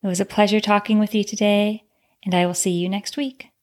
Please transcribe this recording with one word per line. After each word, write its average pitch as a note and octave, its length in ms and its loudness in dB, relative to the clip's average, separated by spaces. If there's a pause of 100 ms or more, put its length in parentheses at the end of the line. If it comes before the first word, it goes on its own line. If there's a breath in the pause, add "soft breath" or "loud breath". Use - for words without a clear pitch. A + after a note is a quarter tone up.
It G3+ 40 -2
was F3+ 120 -2
a G3 60 0
pleasure G#3 340 2
talking G#3 400 2
with G#3+ 160 0
you G#3 80 2
today, G#3 600 0 (400)
and F3+ 120 -2
I F3 100 4
will F3+ 80 0
see F3 160 -2
you F3 180 0
next G3+ 300 -6
week. C4+ 300 -8 (160)